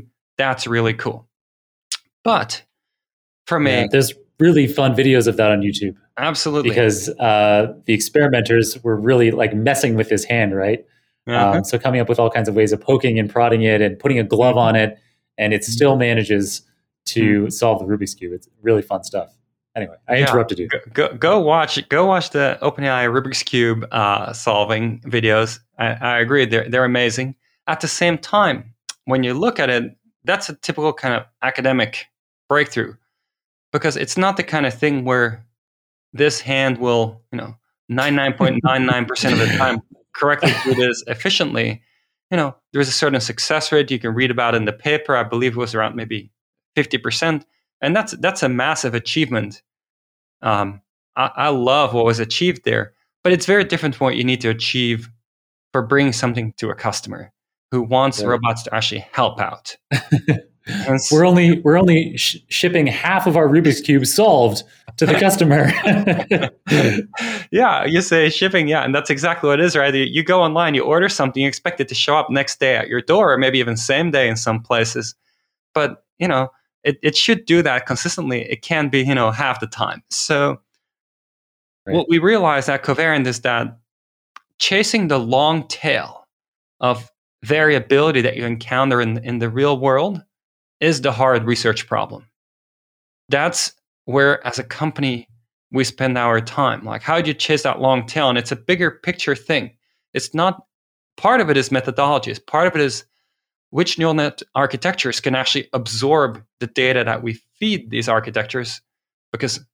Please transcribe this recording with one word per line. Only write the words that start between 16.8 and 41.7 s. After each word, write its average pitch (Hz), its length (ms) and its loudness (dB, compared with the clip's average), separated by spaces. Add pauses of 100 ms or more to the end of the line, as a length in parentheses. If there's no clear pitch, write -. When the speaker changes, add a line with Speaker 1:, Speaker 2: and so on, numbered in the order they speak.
Speaker 2:
to - 160 -2 (220)
Speaker 1:
Mm-hmm. 98 80 -2
Speaker 2:
solve 113 300 0
the 92 60 -10
Rubik's 101 280 -4
Cube. 87 180 -12
It's 90 160 -14 (120)
really 110 220 2
fun 95 220 -6
stuff. 92 300 -8 (400)
Anyway, 92 220 -10 (120)
I 123 80 0
Speaker 1:
Yeah. 139 120 2
Speaker 2:
interrupted 117 300 0
you. 85 100 -6
Speaker 1:
Go, 135 100 -6 (140)
go, 151 220 -2
go 170 260 2
watch, 156 480 0
go 165 180 2
watch 185 240 0
the 139 320 0
OpenAI 135 460 -2
Rubik's 131 340 -2
Cube, 117 480 0
uh, 104 440 -2
solving 113 680 -2
videos. 113 580 0 (200)
I, 117 160 -2
I 120 260 -2
agree, 131 260 2
they're, 113 220 0
they're 127 160 2
amazing. 123 500 0 (320)
At 160 140 -4
the 160 80 -4
same 170 300 0
time, 180 560 -2 (320)
when 131 180 0
you 123 100 -2
look 233 240 -2
at 135 120 0
it, 120 260 -2 (280)
that's 196 240 -2
a 151 80 -12
typical 151 360 -4
kind 123 220 -4
of 113 100 -4 (160)
academic 127 640 -2 (420)
breakthrough, 123 460 -2 (800)
because 147 240 -2
it's - 220 -6
not 196 180 0
the - 80 -4
kind 143 220 -2
of 117 80 -4
thing 143 300 -2
where 120 400 -2 (680)
this 147 280 0
hand 135 380 -2
will, 117 440 0 (100)
you 123 60 -8
know, 113 180 -12 (320)
ninety-nine 139 460 0
point 131 280 0
nine 131 220 2
nine 123 220 0
percent 127 260 -2
of 117 80 2
the 110 160 0
time 123 220 0 (180)
Speaker 2:
<laughs> - 180 -20
Speaker 1:
correctly 143 380 0 (100)
do 131 120 0
this 123 340 0
efficiently. 117 720 -4 (500)